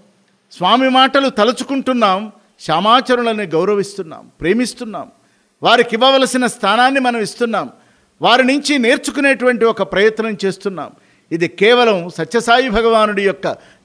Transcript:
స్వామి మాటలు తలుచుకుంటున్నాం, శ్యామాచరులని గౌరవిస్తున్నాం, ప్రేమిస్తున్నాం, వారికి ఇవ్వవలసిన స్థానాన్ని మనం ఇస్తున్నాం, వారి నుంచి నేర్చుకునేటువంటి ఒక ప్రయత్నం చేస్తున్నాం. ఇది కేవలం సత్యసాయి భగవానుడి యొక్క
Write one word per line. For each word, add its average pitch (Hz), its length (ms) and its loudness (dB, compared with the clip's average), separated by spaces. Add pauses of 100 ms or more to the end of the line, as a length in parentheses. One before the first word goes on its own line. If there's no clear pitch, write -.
(520)
స్వామి 226 360 2
మాటలు 262 400 2
తలుచుకుంటున్నాం, 240 1040 -2 (280)
శ్యామాచరులని 226 800 0
గౌరవిస్తున్నాం, 175 880 -4 (100)
ప్రేమిస్తున్నాం, 214 720 -4 (500)
వారికి 240 300 2
ఇవ్వవలసిన 254 540 2
స్థానాన్ని 247 540 0
మనం 240 200 -2
ఇస్తున్నాం, 202 500 -4 (520)
వారి 233 240 4
నుంచి 285 320 0
నేర్చుకునేటువంటి 254 840 0
ఒక 226 180 0
ప్రయత్నం 214 600 0
చేస్తున్నాం. 185 460 -6 (420)
ఇది 165 160 -2
కేవలం 208 640 2
సత్యసాయి 233 580 0
భగవానుడి 214 560 2
యొక్క 185 320 -2 (280)